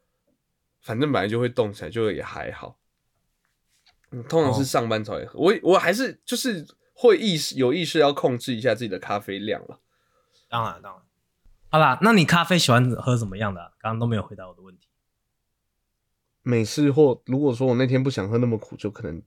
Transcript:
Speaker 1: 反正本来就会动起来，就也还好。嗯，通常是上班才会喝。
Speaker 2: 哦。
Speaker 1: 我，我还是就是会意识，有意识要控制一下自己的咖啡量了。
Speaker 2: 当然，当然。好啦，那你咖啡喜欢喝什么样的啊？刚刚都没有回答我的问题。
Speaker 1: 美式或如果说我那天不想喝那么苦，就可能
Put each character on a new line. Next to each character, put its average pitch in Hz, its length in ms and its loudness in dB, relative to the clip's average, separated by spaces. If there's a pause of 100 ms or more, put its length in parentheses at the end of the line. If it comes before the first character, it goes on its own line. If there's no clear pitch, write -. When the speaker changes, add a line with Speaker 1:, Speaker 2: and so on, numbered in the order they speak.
(800)
Speaker 1:
反 110 180 -8
正 151 140 0
本 95 80 0
来 101 80 -2
就 113 100 -2
会 123 80 0
动 113 240 -2
起 101 120 -16
来， 92 60 -12
就 113 220 -2
也 73 100 -6
还 - 300 -12
好。 - 260 -18 (1300)
嗯， 123 140 -12
通 160 180 2
常 127 100 2
是 135 120 0
上 117 240 0
班 110 120 0
才 107 120 -10
会 76 120 -8
喝。 - 140 -12
Speaker 2:
哦。 135 40 0
Speaker 1:
我， 196 100 6 (180)
我 190 80 6
还 180 140 2
是 233 320 -6
就 247 100 -6
是 214 320 -6 (260)
会 220 240 6
意 185 200 -2
识， - 180 -6
有 127 180 2
意 170 120 -2
识 160 140 0
要 143 120 4
控 139 260 -2
制 123 160 -8
一 110 60 -6
下 113 160 0
自 120 80 -6
己 110 60 -6
的 92 100 -8
咖 104 180 -4
啡 98 220 -8
量 98 220 -6
了。 - 180 -20 (680)
Speaker 2:
当 117 120 -4
然， 90 200 -8
当 98 100 -18
然。 90 100 -20 (680)
好 156 80 4
啦， 139 220 4
那 226 120 6
你 185 100 6
咖 170 180 2
啡 175 160 2
喜 139 140 2
欢 123 200 6
喝 123 260 0
什 113 100 -4
么 95 100 -10
样 104 160 -2
的 87 60 -12
啊？ 85 80 -16 (140)
刚 110 100 -4
刚 113 80 -4
都 117 60 0
没 113 100 0
有 98 60 -2
回 - 120 -12
答 95 140 -16
我 90 60 -20
的 92 80 -20
问 92 160 -20
题。 - 100 -20 (1500)
Speaker 1:
美 117 220 2
式 143 260 0
或 139 360 4
如 127 120 -2
果 139 160 2
说 131 140 0
我 120 80 2
那 127 100 2
天 131 160 2
不 135 80 -2
想 101 200 -4
喝 117 80 0
那 123 80 2
么 113 120 0
苦， - 200 -16
就 104 120 -6
可 110 140 -12
能 85 240 -10